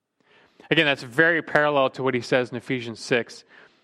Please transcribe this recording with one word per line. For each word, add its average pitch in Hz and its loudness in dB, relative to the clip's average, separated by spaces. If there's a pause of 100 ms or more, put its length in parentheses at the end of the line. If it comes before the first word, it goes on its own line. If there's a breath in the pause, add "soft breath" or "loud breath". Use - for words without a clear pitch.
(680 soft breath)
Again, 160 4
that's 139 0
very 156 2
parallel 147 2
to 131 -8
what 131 0
he 120 -2
says 127 -2
in 127 -8
Ephesians 117 -8
six. - -4 (400 soft breath)